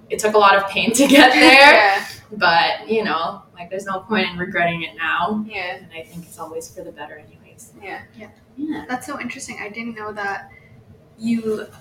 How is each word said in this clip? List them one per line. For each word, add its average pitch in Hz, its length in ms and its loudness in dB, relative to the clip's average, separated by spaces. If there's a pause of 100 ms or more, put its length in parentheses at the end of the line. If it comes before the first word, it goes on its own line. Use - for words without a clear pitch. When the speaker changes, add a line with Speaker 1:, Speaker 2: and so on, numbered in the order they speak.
Speaker 1:
it - 100 -6
took 214 160 0
a - 20 6
lot 202 200 6
of - 100 -2
pain 185 240 -4
to 277 160 2
get 262 260 8
Speaker 2:
<laughs> 302 120 4
Speaker 1:
there, 285 280 10
Speaker 2:
Yeah. 202 320 2 (280)
Speaker 1:
but, 175 560 0
you 220 160 0
know, 165 380 -6 (120)
like, 175 140 -18
there's 196 160 -10
no 190 160 -8
point 185 280 -2
in 175 80 -12
regretting 170 460 -4
it - 140 -14
now. 214 500 -4
Speaker 2:
Yeah. 190 300 -10
Speaker 1:
And 180 180 -20
I 160 80 -14
think 170 220 -18
it's - 120 -20
always 160 380 -14
for 175 80 -16
the 165 80 -16
better 151 240 -18
anyways. - 560 -20 (100)
Speaker 2:
Yeah. 392 200 -14 (160)
Speaker 3:
Yeah. 214 100 -20 (300)
Speaker 1:
Yeah. 302 320 -8
Speaker 3:
That's 247 180 -8
so - 140 -12
interesting. 247 400 -12
I 208 80 -12
didn't 226 260 -12
know 214 180 -12
that 196 360 -10 (680)
you 220 480 -4 (160)